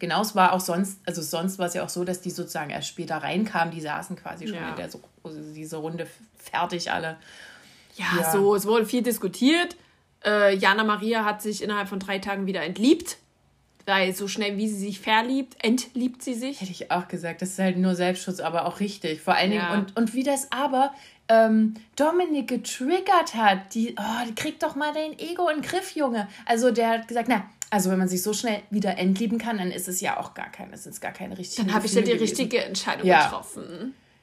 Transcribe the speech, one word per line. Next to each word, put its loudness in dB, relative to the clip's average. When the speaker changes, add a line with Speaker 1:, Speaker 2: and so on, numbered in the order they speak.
Speaker 1:
genau, 0
es -4
war 6
auch 2
sonst, -2
also -4
sonst -2
war 0
es -4
ja -4
auch -6
so, -4
dass -2
die -8
sozusagen -8
erst -8
später -6
reinkamen, -2
die -10
saßen -6
quasi -12
schon -6
Speaker 2:
Ja. -8
Speaker 1:
in -10
der -8
so-, -16
also -12
diese -12
Runde -6
f-, -18
fertig -4
alle. -4
Speaker 2:
Ja, -8
Speaker 1:
Ja. 0
Speaker 2:
so, 4
es 0
wurde 4
viel 0
diskutiert. 2
Äh, 6
Jana 4
Maria 0
hat -2
sich -4
innerhalb -2
von -6
drei -4
Tagen -4
wieder -2
entliebt. 2
Weil 2
so -6
schnell, -4
wie 0
sie -2
sich -6
verliebt, 0
entliebt 0
sie -6
sich. -8
Speaker 1:
Hätte -8
ich -10
auch -2
gesagt, -8
das -6
ist -8
halt 2
nur 4
Selbstschutz, -2
aber -2
auch -6
richtig. -4
Vor 2
allen 4
Dingen, 2
Speaker 2:
Ja. 0
Speaker 1:
und, -2
und 0
wie 0
das 0
aber, 2
ähm, 6
Dominik 2
getriggert 2
hat, 4
die, -2
„Oh, -4
krieg -6
doch -2
mal -2
dein -4
Ego -2
in 0
den -6
Griff, -4
Junge.“ 0
Also 4
der 2
hat 0
gesagt, -2
„Na, 0
also 2
wenn 2
man 4
sich -2
so 0
schnell -2
wieder 0
entlieben 2
kann, -4
dann -2
ist -6
es -6
ja 0
auch -8
gar -10
keine, -14
das -16
ist -14
gar -6
keine -10
richtige -2
Speaker 2:
Dann 2
hab 4
ich 0
ja 6
Speaker 1:
Gefühle 4
Speaker 2:
die 2
Speaker 1:
gewesen.“ 0
Speaker 2:
richtige 0
Entscheidung -2
Speaker 1:
Ja. 10
Speaker 2:
getroffen. -8